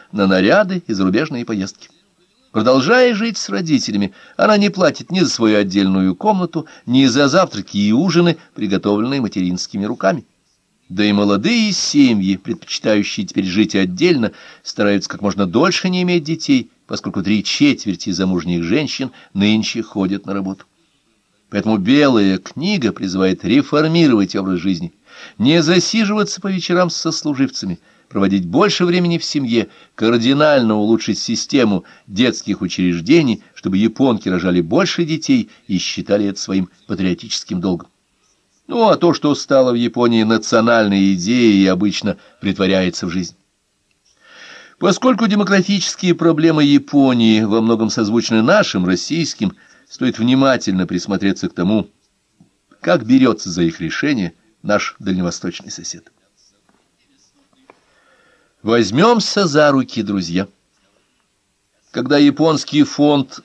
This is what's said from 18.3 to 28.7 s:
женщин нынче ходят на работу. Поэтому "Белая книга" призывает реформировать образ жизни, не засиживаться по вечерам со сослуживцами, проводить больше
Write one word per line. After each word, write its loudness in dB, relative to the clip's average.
женщин -4
нынче 0
ходят -4
на -8
работу. -8
Поэтому 0
"Белая 2
книга" -4
призывает -2
реформировать 2
образ -2
жизни, -4
не 2
засиживаться 0
по -10
вечерам -2
со -6
сослуживцами, -4
проводить 0
больше 0